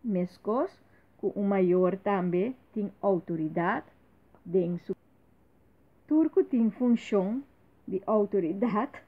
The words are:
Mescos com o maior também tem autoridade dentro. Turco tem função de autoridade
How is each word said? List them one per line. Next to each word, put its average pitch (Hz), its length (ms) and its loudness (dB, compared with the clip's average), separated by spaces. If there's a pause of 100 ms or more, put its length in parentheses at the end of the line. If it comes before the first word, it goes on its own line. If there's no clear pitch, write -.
Mescos 214 680 -2 (460)
com 202 120 -4
o 202 140 -4
maior 185 540 4
também 190 580 0 (180)
tem 202 180 -4 (100)
autoridade 170 840 -2 (600)
dentro. 175 500 -2 (1120)
Turco 311 360 2
tem 233 280 2
função 233 720 0 (440)
de 185 180 -4
autoridade 202 1040 0